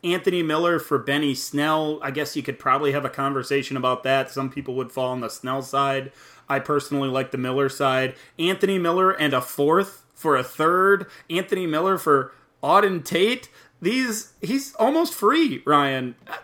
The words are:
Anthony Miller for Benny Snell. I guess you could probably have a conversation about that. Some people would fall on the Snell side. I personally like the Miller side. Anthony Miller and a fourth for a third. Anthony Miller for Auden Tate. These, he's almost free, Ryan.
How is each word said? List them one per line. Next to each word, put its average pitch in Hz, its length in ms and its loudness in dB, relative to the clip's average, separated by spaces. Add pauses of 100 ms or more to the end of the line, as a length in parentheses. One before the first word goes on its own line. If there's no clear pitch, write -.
Anthony 180 400 0
Miller 160 360 2
for 143 200 -2
Benny 139 360 -2
Snell. 151 680 -2
I 139 80 -6
guess 147 260 -6
you 135 60 -6
could 123 160 -8
probably 139 340 2
have 139 140 -2
a 127 40 -6
conversation 139 680 -4
about 127 280 -2
that. 135 260 0
Some 135 200 -6
people 135 240 -8
would 123 180 -6
fall 127 200 -2
on 127 80 -6
the 113 100 -6
Snell 131 320 -6
side. 135 500 -2 (360)
I 165 120 0
personally 143 480 -2
like 131 220 -2
the 131 80 -6
Miller 131 320 0
side. 131 440 0 (240)
Anthony 190 400 2
Miller 180 340 4
and 151 200 0
a 127 80 2
fourth 160 640 0 (100)
for 151 220 2
a 127 80 0
third. 185 600 2 (240)
Anthony 185 360 -2
Miller 170 320 0
for 139 340 2 (300)
Auden 185 420 4
Tate. 226 440 0 (320)
These, 240 600 -2
he's 269 340 -4
almost 294 400 2
free, 262 520 2
Ryan. 135 480 2 (300)